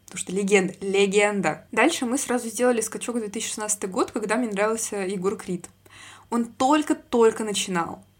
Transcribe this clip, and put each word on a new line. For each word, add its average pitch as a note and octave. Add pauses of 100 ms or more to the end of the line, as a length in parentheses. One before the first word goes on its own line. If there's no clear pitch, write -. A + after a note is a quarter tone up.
потому -
что -
легенда, F#3+
легенда. G3
Дальше C4
мы A#3+
сразу A#3+
сделали B3
скачок A3+
в A#3+
две G#3
тысячи A3
шестнадцатый G#3+
год, B3+
когда G#3+
мне B3
нравился G#3+
Егор G3
Крид. - (600)
Он A#3
только-только B3+
начинал. G3 (160)